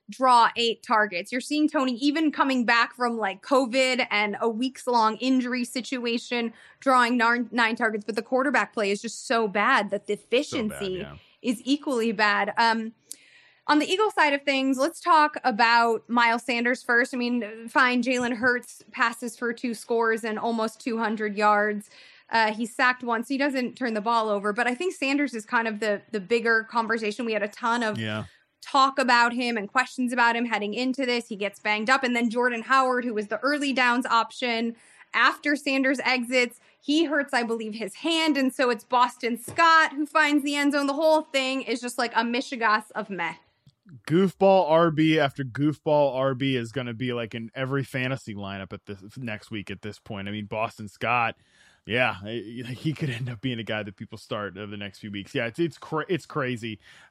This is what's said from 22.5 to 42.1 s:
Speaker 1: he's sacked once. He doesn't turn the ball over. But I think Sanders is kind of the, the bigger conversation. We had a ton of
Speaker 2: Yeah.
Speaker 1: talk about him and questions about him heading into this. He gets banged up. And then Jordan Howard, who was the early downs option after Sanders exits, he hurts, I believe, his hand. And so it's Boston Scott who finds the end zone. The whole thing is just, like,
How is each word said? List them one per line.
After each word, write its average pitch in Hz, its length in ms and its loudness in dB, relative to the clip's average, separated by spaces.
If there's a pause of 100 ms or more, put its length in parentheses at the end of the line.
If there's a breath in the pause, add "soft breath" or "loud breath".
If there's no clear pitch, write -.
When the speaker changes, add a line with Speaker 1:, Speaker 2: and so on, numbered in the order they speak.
Speaker 1:
he's 220 200 -6
sacked 247 300 0
once. 233 240 -2
He 277 100 -4
doesn't 262 380 -2
turn 240 180 -4
the 214 80 -2
ball 226 280 2
over. 202 240 0
But 226 120 0
I 247 80 0
think 359 200 -4
Sanders 277 400 -2
is 220 120 -8
kind 233 220 0
of 214 140 -6
the, 208 200 0 (100)
the 214 100 -4
bigger 226 420 0
conversation. 220 600 -4
We 226 80 -2
had 208 100 -2
a 208 60 -4
ton 240 340 -2
of 214 160 -2
Speaker 2:
Yeah. 214 240 -4 (380 soft breath)
Speaker 1:
talk 269 360 2
about 240 360 4
him 240 240 -2
and 202 120 -6
questions 254 440 -2
about 233 240 4
him 233 80 0
heading 208 280 -2
into 254 320 -2
this. 240 220 -2
He 220 80 -8
gets 196 240 -6
banged 214 300 -2
up. 269 160 2
And 247 100 0
then 240 140 0
Jordan 240 320 0
Howard, 254 420 2
who 247 100 -4
was - 140 -4
the 220 120 -4
early 285 340 -2
downs 247 320 2
option 233 720 -2 (360 soft breath)
after 285 440 2
Sanders 269 480 0
exits, 247 560 0 (180 soft breath)
he 302 240 2
hurts, 285 300 -2
I 240 100 0
believe, 226 300 -4
his 208 220 -8
hand. 320 420 0
And 262 160 0
so 254 160 0
it's 233 160 -4
Boston 247 520 0
Scott 320 540 4
who 294 140 -4
finds 294 400 4
the 285 100 -2
end 285 160 2
zone. 285 160 2
The 269 60 -2
whole 311 300 4
thing 262 400 -2
is 233 180 -4
just, 240 160 -8
like, 233 180 -2